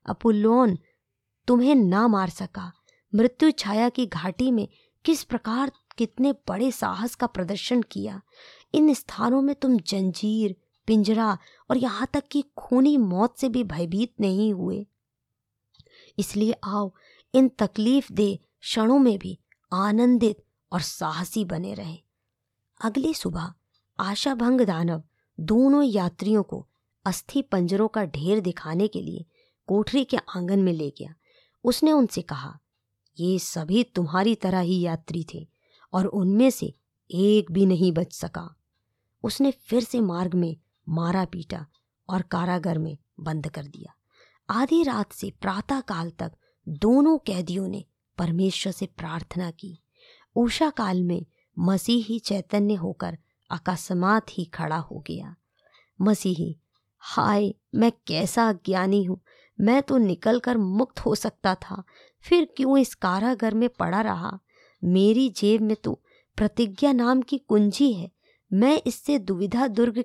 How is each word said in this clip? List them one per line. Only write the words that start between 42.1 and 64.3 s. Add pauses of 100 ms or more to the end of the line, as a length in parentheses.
कारागार
में (220)
बंद
कर
दिया। (560)
आधी
रात
से
प्रातः
काल
तक (360)
दोनों
कैदियों
ने (340)
परमेश्वर
से
प्रार्थना
की। (540)
उषा
काल
में (320)
मसीही
चैतन्य
होकर (320)
अकस्मात
ही
खड़ा
हो
गया। (640)
मसीही, (400)
हाय, (200)
मैं (140)
कैसा
अज्ञानी
हूँ, (400)
मैं
तो
निकलकर
मुक्त
हो
सकता
था, (380)
फिर
क्यों
इस
कारागार
में
पड़ा
रहा? (440)